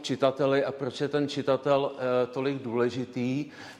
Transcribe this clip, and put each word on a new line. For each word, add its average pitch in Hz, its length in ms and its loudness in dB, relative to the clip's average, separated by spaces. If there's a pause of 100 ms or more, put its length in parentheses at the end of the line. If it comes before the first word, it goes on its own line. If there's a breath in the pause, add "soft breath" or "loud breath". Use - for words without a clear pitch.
čitateli 135 640 2
a 131 60 -2
proč 131 300 -6
je 143 60 -2
ten 147 220 0
čitatel, 139 640 2
eh, 123 340 2
tolik 135 360 -2
důležitý? 123 840 0 (340 loud breath)